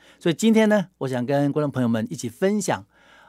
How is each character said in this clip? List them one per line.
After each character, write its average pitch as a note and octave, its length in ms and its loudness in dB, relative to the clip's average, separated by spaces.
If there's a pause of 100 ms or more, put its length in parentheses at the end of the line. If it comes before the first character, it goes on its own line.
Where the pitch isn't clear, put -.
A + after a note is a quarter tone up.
(200)
所 E3+ 120 0
以 - 20 -6
今 A3+ 200 4
天 A3 140 4
呢， G#3 200 2 (100)
我 C3+ 100 -6
想 B2 180 -4
跟 C#3+ 260 0
观 D3+ 100 -2
众 D3 80 -4
朋 B2+ 120 -2
友 A#2+ 60 2
们 A2+ 220 0
一 D#3+ 60 -10
起 A#2 140 -10
分 G3+ 300 -2
享 G#2+ 260 -4 (420)